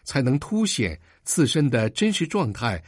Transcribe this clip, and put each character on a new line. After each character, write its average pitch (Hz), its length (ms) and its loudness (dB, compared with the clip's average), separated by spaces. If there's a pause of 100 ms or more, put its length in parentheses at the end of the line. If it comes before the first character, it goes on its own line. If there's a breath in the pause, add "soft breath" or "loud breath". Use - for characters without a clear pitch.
才 - 180 -2
能 127 160 2
凸 214 280 -2
显 95 340 -2 (240 soft breath)
自 147 240 2
身 147 220 2
的 113 220 2
真 214 200 2
实 175 160 -2
状 160 240 -2
态 101 360 -4